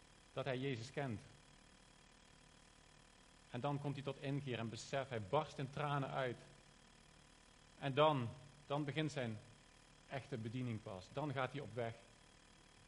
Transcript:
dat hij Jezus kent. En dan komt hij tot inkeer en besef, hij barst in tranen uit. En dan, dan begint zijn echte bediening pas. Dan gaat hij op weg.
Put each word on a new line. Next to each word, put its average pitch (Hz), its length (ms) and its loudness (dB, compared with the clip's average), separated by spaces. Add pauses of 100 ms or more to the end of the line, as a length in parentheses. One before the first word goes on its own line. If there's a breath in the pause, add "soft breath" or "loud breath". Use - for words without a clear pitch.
(340)
dat 131 120 0
hij 131 120 2
Jezus 127 340 -2
kent. 131 300 -2 (2250)
En 120 100 -4
dan 143 220 2
komt 143 140 0
hij 139 80 -6
tot 139 180 -4
inkeer 139 380 0
en 113 100 0
besef, 123 400 -2
hij 113 120 0
barst 143 360 2
in 135 120 -2
tranen 143 400 2
uit. 135 280 2 (1400)
En 139 140 0
dan, 139 360 8 (380)
dan 143 160 2
begint 147 280 0
zijn 113 280 -2 (680)
echte 131 300 -6
bediening 117 460 -4
pas. 95 300 -8
Dan 143 200 -2
gaat 131 180 2
hij 139 100 -6
op 104 120 -10
weg. 113 200 -2 (960)